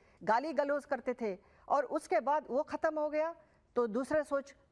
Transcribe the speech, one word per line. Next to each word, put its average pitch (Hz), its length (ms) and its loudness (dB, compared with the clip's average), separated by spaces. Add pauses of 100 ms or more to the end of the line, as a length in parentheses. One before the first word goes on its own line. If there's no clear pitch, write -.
(220)
गाली 240 300 2
गलौज 285 320 2
करते 247 300 -4
थे। 208 240 -4 (300)
और 285 160 2
उसके 311 360 0
बाद 277 300 0
वो 254 120 2
ख़त्म 311 360 -2
हो 302 120 0
गया 311 240 -2 (420)
तो 240 100 4
दूसरा 262 360 0
सोच 277 280 -4 (220)